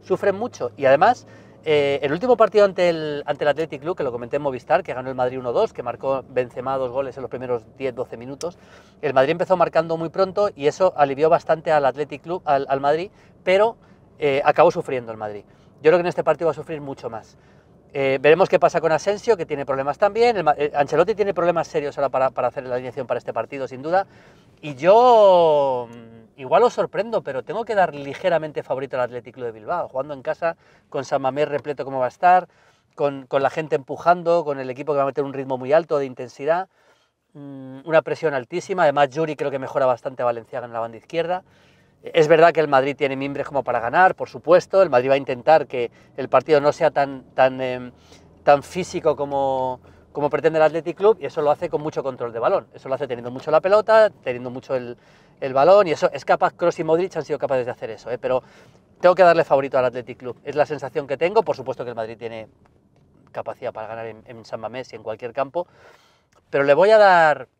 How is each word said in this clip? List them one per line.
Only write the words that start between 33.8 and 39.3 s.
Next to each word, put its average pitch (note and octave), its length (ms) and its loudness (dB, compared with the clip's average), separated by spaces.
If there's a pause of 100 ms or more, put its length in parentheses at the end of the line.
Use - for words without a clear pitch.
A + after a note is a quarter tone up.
con C#3+ 140 -4
el C3 100 -8
equipo C#3 220 -8
que C#3+ 60 0
va C#3 60 2
a C#3 40 0
meter C#3 160 -4
un C#3 100 -6
ritmo C3 240 -6
muy B2+ 160 -2
alto D#3+ 240 2
de C#3+ 80 -2
intensidad, C#3 640 -6 (640)
mm, C3+ 520 -18
una D#3+ 180 4
presión D3 320 -4
altísima. F3 480 -4
Además, C#3+ 260 2
Yuri D#3 260 -4